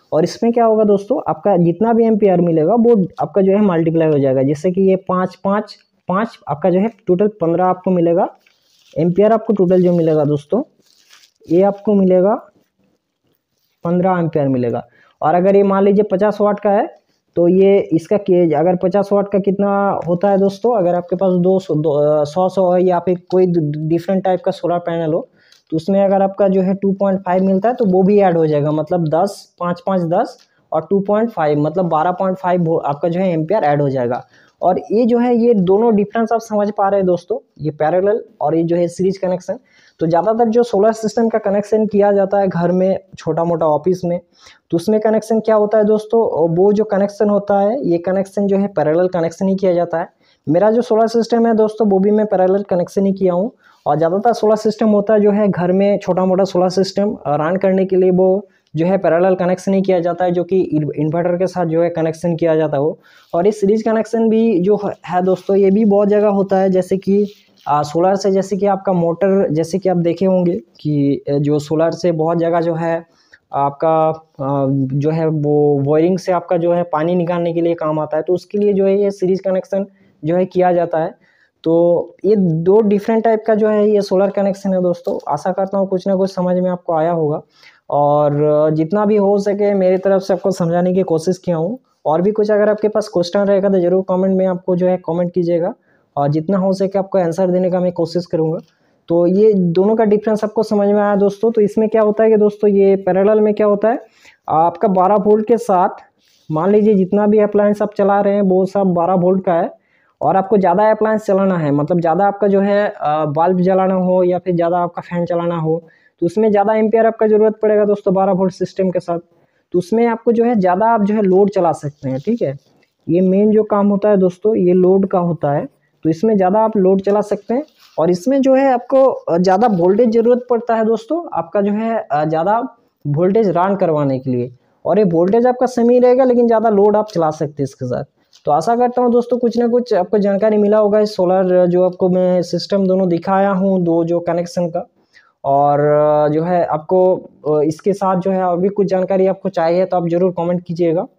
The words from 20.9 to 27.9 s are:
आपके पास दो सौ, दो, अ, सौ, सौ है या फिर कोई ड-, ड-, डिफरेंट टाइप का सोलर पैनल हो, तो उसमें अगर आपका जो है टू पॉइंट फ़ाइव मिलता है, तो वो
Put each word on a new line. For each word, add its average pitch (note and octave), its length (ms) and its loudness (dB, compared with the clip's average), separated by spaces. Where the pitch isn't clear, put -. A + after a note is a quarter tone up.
आपके F3 200 -4
पास F#3 180 0
दो F#3 260 2
सौ, D#3+ 160 -4
दो, D3+ 140 0
अ, D3 340 2
सौ, F#3 260 -2
सौ F3+ 220 0
है F3+ 120 2
या F3+ 160 0
फिर F3+ 300 -4
कोई F#3 160 2
ड-, F3 140 0
ड-, D3+ 180 -4
डिफरेंट E3+ 460 -2
टाइप F#3 180 -2
का F#3+ 100 -2
सोलर F3 260 -4
पैनल E3 360 -4
हो, G#3 140 -4
तो D#3+ 80 -4
उसमें G3 280 0
अगर F#3+ 160 2
आपका G3 260 0
जो F#3+ 140 2
है F#3+ 120 0
टू G3 180 -2
पॉइंट G3 280 -2
फ़ाइव F#3+ 240 -2
मिलता F#3+ 260 0
है, B3+ 60 -2
तो B3+ 100 -2
वो F#3 180 2